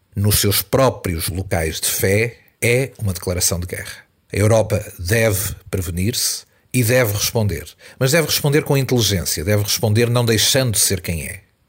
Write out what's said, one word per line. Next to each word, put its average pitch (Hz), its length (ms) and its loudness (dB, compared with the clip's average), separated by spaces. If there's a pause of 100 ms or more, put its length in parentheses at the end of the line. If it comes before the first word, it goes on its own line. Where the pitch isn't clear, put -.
(140)
nos 101 260 2
seus 101 220 2
próprios 101 680 0
locais 82 500 -4
de - 80 -4
fé 110 480 0 (260)
é 127 380 0
uma 98 140 -2
declaração 90 440 -2
de 87 100 -6
guerra. - 420 -12 (220)
A - 60 -2
Europa 107 480 2 (140)
deve 110 560 0 (160)
prevenir-se 92 720 -4 (280)
e 127 120 2
deve 117 300 2
responder. 101 520 -2 (320)
Mas 131 140 0
deve 156 160 2
responder 147 360 0
com 143 140 2
inteligência, 104 640 0
deve 104 200 2
responder 110 440 2
não 120 160 2
deixando 117 500 2
de 95 60 0
ser 92 220 0
quem 82 220 -6
é. - 160 -12 (300)